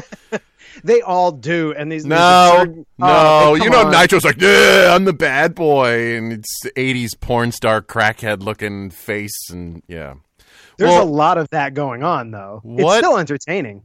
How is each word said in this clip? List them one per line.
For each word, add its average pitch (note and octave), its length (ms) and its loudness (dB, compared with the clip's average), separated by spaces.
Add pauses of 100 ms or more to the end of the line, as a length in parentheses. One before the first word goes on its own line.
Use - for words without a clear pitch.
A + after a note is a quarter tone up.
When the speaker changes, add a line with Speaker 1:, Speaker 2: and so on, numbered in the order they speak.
(840)
Speaker 1:
They A3 200 0
all F3+ 300 -2
do, D3+ 440 -6
and D3+ 160 -10
these, D#3 120 -10
these C#3 60 -10
Speaker 2:
No, F3 520 6
Speaker 1:
absurd, E3 140 -4
Speaker 2:
no, D#3+ 80 -20 (220)
Speaker 1:
oh, D#3 480 6
Speaker 2:
you D#3+ 100 0
Speaker 1:
come A3+ 80 2
Speaker 2:
know A#3 140 6
Speaker 1:
on. D3+ 60 0
Speaker 2:
Nitro's F3 320 2
like, D3+ 160 0
"Yeah, G3 540 6
I'm F#3 100 2
the F#3+ 80 0
bad D3+ 420 -2
boy," A#2+ 640 0
and A2+ 160 -8
it's A2 300 -14 (120)
eighties B2+ 400 -4
porn A#2+ 380 -4
star A2 300 -2
crackhead G#2+ 600 -4
looking G2+ 460 -8
face, G#2 640 -12
and F2 380 -16
yeah. D#2 260 -16 (640)
Speaker 1:
There's G3 100 0
Speaker 2:
Well, F3 140 4
Speaker 1:
a - 20 2
lot D#3 320 0
of D#3 140 -6
that C#3 240 -6
going C3+ 280 -8
on, C#3+ 280 -4
though. G#2 320 -16
Speaker 2:
what C#3 360 0
Speaker 1:
It's C4+ 60 0
still D4 140 2
entertaining. D3 680 -8